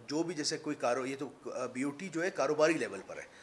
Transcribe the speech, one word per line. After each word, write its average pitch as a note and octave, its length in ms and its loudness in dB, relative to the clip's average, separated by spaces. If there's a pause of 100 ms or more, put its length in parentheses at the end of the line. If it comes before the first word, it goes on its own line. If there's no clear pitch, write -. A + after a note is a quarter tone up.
जो D#3 160 0
भी E3+ 100 -4
जैसे D3 240 -2
कोई D3+ 160 -4
कारो-, B2+ 320 2
ये C3+ 100 -4
तो, C#3 100 -4
अ, B2 400 -6
बीओटी C#3+ 420 -4
जो D#3+ 140 -2
है F#3+ 80 0
कारोबारी D3+ 440 6
लेवल G#2 240 -2
पर - 200 -10
है, - 100 -12 (140)